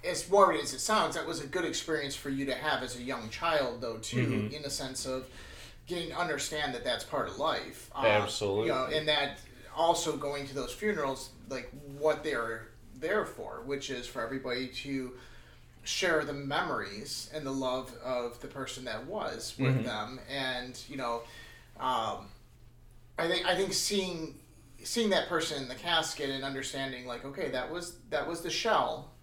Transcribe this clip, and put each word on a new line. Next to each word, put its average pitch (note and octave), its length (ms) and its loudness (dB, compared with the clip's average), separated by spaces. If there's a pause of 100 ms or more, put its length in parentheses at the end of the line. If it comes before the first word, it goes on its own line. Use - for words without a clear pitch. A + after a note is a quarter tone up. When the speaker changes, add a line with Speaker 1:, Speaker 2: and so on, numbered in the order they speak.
Speaker 1:
as F3 240 -2
morbid F3+ 320 10
as - 140 -4
it B2 60 -6
sounds, G#3+ 340 4
that D#3+ 120 0
was E3 140 -2
a C#3 60 -6
good E3+ 180 0
experience D3 520 0
for - 140 -6
you C3+ 160 2
to C3 100 2
have C#3 260 0
as A#2+ 140 -6
a B2 60 -8
young A#2+ 280 -4
child, C3+ 500 2
though, A2+ 180 -4
too, A#2+ 280 2
Speaker 2:
Mm-hmm. A2 300 2
Speaker 1:
in D3 60 -6
the C#3+ 80 -4
sense C3+ 360 -4
of C3 220 -4 (580)
getting F3 220 -2
to D3+ 100 -6
understand D3+ 560 0
that A#2 80 -4
that's A#2+ 220 0
part A#2 240 0
of F#2+ 100 -8
life. - 560 -2
Uh, C3 120 4
Speaker 2:
Absolutely. G#2 600 4
Speaker 1:
You - 60 4
know, C3 200 2
and D#3 140 2
that C#3+ 320 4 (360)
also E3 420 4
going C#3+ 320 -2
to B2+ 60 -10
those B2+ 180 -2
funerals, D3+ 580 0 (180)
like, B2+ 220 -6 (260)
what D3 280 4
they're A#2 440 -2 (300)
there F3+ 280 0
for, - 400 -8
which C#3 240 -4
is A#2+ 160 -4
for A#2+ 180 -4
everybody C3 440 -2
to C3 440 -4 (720)
share D#3+ 400 2
the C#3+ 80 -4
memories C#3 1000 -2
and D3+ 100 -6
the C3+ 60 -2
love C3 420 -2 (100)
of B2 380 -2
the C#3+ 60 -10
person B2+ 400 -8
that A2+ 200 -4
was - 520 -4
with C3 160 6
Speaker 2:
Mm-hmm. A2+ 100 2
Speaker 1:
them. A2+ 360 -4 (100)
And, B2+ 580 -4
you C#3+ 80 -8
know, A#2+ 240 -2 (580)
um, A2+ 500 0 (880)
I E3 100 2
think, F3+ 160 2
I F3+ 100 4
think F#3 200 2
seeing, F3 640 0 (460)
seeing A3 280 2
that E3+ 180 4
person D#3 340 0
in B2+ 60 -6
the B2+ 60 -6
casket D#3 560 0
and C3+ 120 -2
understanding, C3+ 640 -4
like, A#2+ 200 -6
okay, C#3 240 -4
that B2+ 200 -2
was, E3+ 260 -6 (120)
that C#3+ 180 0
was E3 140 -4
the F3+ 100 -4
shell C#3+ 600 2 (120)